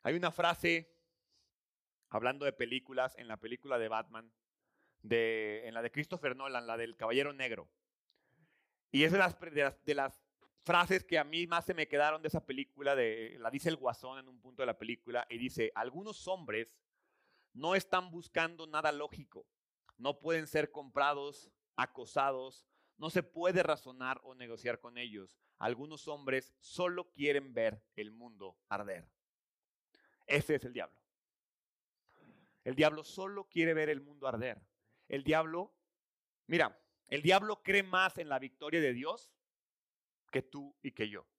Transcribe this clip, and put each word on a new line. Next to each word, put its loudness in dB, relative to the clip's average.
Hay 0
una 0
frase, 0
hablando -2
de 0
películas, -4
en -16
la -12
película -6
de 0
Batman, -6
de, 0
en -10
la -4
de -4
Christopher -4
Nolan, -6
la -4
del -6
Caballero 0
Negro. -8
Y 6
es 6
de 6
las, 4
de -2
las, -2
de 0
las -2
frases 4
que 0
a 4
mí -2
más 0
se -4
me -2
quedaron 2
de -4
esa -2
película, 0
de, 0
la -4
dice -2
el -2
Guasón -4
en -20
un -20
punto -12
de 0
la -2
película, -4
y -8
dice, 0
"Algunos -6
hombres -4
no 0
están 2
buscando -4
nada 2
lógico, -8
no -2
pueden 0
ser 2
comprados, 0
acosados, -2
no -6
se 2
puede 2
razonar -2
o -18
negociar -4
con -14
ellos. -10
Algunos -4
hombres -4
solo -4
quieren 0
ver 0
el -8
mundo -16
arder". -6
Ese 2
es -2
el -12
diablo. -10
El -4
diablo 4
solo -10
quiere 4
ver 2
el 0
mundo -8
arder. -4
El -4
diablo, 0
mira, 2
el -2
diablo 4
cree 4
más 2
en -8
la 0
victoria 0
de 4
Dios -6
que 0
tú -14
y -8
que -4
yo. -12